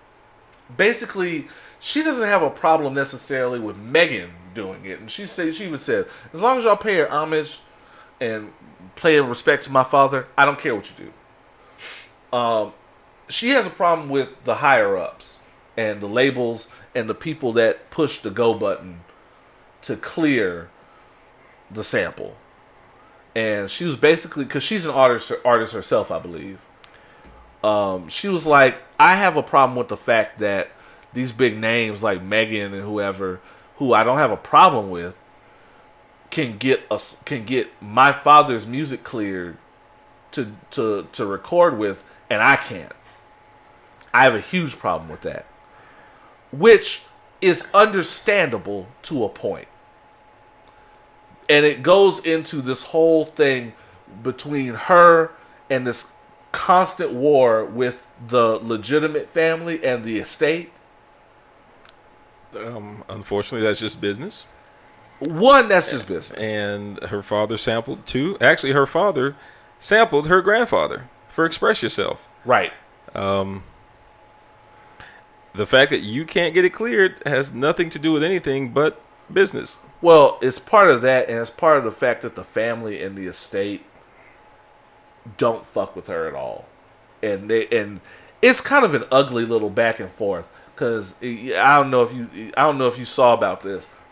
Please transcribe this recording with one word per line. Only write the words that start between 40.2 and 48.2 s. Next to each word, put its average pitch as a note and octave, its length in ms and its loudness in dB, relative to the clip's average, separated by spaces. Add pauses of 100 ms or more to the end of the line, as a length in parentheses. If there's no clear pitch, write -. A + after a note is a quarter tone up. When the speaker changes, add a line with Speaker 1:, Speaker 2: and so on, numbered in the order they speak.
Speaker 1:
to, G#2+ 200 -8 (180)
to, G#2 420 -4
to A#2 120 -8
record C#3 520 0
with, G2+ 260 -4 (260)
and G#2+ 120 0
I C3+ 160 6
can't. - 340 -14 (1200)
I B2+ 100 6
have B2+ 120 6
a G2+ 60 -6
huge E3+ 360 -6
problem E2 320 -4
with D2+ 120 -16
that." - 240 -12 (1080)
Which G3 520 4 (360)
is F3+ 340 0
understandable E3 1120 0 (160)